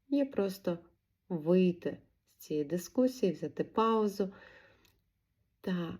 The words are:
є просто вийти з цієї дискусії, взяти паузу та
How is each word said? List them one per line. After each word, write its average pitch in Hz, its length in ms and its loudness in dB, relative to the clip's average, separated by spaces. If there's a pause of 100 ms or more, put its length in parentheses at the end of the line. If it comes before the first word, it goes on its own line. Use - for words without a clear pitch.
є 277 160 2
просто 190 540 -4 (500)
вийти 175 720 2 (400)
з - 40 -20
цієї 151 220 -2
дискусії, 185 680 0
взяти - 320 -4
паузу 214 680 0 (1300)
та 175 400 -4